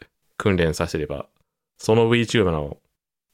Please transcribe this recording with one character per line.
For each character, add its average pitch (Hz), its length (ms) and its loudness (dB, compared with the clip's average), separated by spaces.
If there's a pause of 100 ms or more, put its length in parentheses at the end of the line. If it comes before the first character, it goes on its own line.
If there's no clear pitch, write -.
(380)
訓 98 200 0
練 82 160 2
さ 82 140 -4
せ - 120 -6
れ 73 80 -6
ば、 71 200 -10 (520)
そ 110 160 2
の 113 160 4
VTuber 113 400 2
の、 73 260 -6 (560)